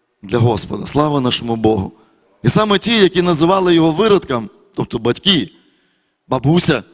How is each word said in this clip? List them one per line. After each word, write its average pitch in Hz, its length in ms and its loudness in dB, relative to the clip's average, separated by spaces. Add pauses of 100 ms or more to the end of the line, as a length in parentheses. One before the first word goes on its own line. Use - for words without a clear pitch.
(220)
для 104 160 -4
Господа. 104 500 -2
Слава 147 340 0
нашому 117 340 -4
Богу. 110 360 0 (520)
І - 60 0
саме 202 300 2
ті, 226 200 0
які 180 220 2
називали 175 540 2
його 160 160 2
виродком, 156 580 0 (260)
тобто 123 240 -6
батьки, 120 520 -2 (760)
бабуся, 135 560 0 (100)